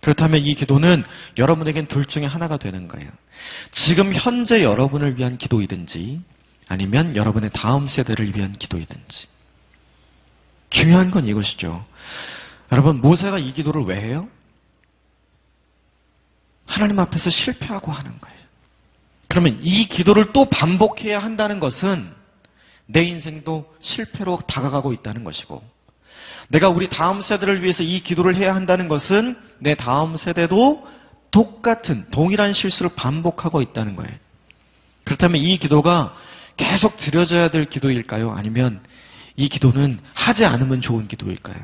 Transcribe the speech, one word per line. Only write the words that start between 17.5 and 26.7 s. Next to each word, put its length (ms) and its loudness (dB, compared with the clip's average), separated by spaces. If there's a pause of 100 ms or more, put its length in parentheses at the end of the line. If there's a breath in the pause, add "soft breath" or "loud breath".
하는 260 -12
거예요. 160 -20 (1000)
그러면 280 4
이 260 2
기도를 440 4
또 160 6
반복해야 720 0
한다는 400 -4
것은 500 -2 (800 soft breath)
내 160 2
인생도 680 -6 (120)
실패로 680 -6
다가가고 460 -2
있다는 320 -10
것이고, 360 -12 (920 loud breath)
내가 180 4
우리 200 0